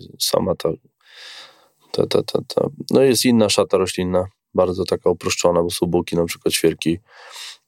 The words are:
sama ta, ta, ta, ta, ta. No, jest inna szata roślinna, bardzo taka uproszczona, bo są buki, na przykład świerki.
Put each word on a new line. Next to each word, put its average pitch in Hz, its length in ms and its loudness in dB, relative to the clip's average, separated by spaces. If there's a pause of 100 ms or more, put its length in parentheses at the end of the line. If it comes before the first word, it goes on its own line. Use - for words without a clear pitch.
(200)
sama 92 360 0
ta, - 140 -4 (1200)
ta, - 160 0
ta, - 160 0
ta, - 160 -4 (160)
ta. - 120 0 (240)
No, 127 100 4
jest 135 240 2
inna 113 240 4
szata 98 280 2
roślinna, 92 480 -2 (280)
bardzo 92 320 0
taka - 240 -2
uproszczona, 87 540 0
bo 87 60 -2
są - 180 -2
buki, 87 280 -2
na 85 100 2
przykład - 280 -4
świerki. 82 440 0 (720)